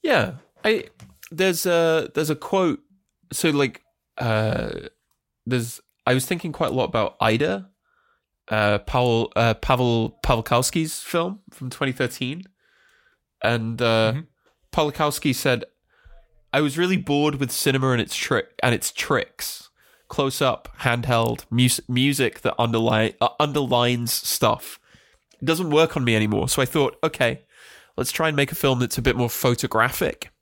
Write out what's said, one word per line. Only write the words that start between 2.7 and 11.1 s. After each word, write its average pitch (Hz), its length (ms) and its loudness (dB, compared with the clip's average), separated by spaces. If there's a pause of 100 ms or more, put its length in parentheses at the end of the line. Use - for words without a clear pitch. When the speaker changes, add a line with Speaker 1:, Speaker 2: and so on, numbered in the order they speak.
Speaker 1:
So, - 160 0
like, 143 340 0 (360)
uh, 110 540 0 (760)
there's, 120 340 -4 (260)
I 127 60 2
was 131 140 0
thinking 170 260 -6
quite - 180 -4
a - 40 -4
lot 127 100 0
about - 340 -2
Ida, 151 520 0 (800)
uh, 104 320 2
Paul, 120 560 0
uh, 113 180 2
Pavel 120 680 0
Pawlikowski's 123 760 0
film 180 380 -4 (120)